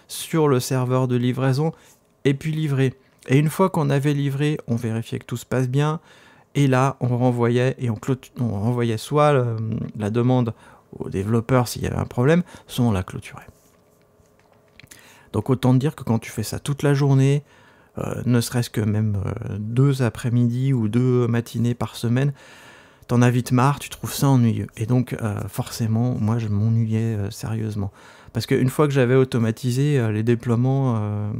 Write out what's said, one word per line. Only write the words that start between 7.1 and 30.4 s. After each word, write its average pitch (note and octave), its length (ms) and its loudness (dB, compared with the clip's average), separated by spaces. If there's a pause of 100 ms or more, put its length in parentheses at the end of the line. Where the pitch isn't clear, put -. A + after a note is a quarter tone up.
renvoyait, B2 640 2
et B2 100 -2
on G#2+ 60 -4
clôt-, C3 180 -4 (240)
on A2 120 0
renvoyait A2+ 480 0
soit D3 340 2
le, A#2+ 240 0 (420)
la G#2+ 120 -2
demande A#2+ 440 2 (420)
au - 140 -8
développeur A2+ 560 0
s'il - 160 -8
y - 40 -4
avait - 100 -2
un F#2 80 -2
problème, D#3 400 2 (240)
soit - 160 -2
on A#2 80 2
la F#2 100 0
clôturait. - 460 -14 (1800)
Donc G#2+ 180 -2
autant B2+ 240 4
dire C3 220 0
que - 80 -14
quand A2+ 160 0
tu - 100 -12
fais A2+ 140 -6
ça - 160 -6
toute C#3+ 240 -4
la C#3+ 100 4
journée, C#3 480 4 (560)
euh, - 280 -6
ne A#2+ 140 4
serait-ce A#2+ 300 -2
que B2 100 -4
même, G#2+ 440 0
euh, - 340 -6
deux C3 440 2
après-midi A#2+ 680 0
ou A2 160 0
deux B2 380 2
matinées A#2 480 -2
par - 200 -6
semaine, B2+ 380 0 (720)
t'en B2 160 2
as B2 80 6
vite B2 220 0
marre, C3 260 2
tu - 100 -14
trouves - 240 -12
ça C#3+ 160 0
ennuyeux. A2+ 380 2 (100)
Et A2 100 -4
donc, B2 260 0
euh, G#2 340 -4
forcément, A#2 720 -2
moi, A2 180 0
je A2+ 100 -4
m'ennuyais, A2 680 0
euh, G2 140 -4
sérieusement. G#2+ 640 -6 (400)
Parce A2+ 140 -4
qu'une C3 220 2
fois D3+ 200 2
que C#3 40 -2
j'avais B2+ 220 4
automatisé, C3 840 2
euh, A2+ 120 2
les G#2+ 140 0
déploiements, B2 720 2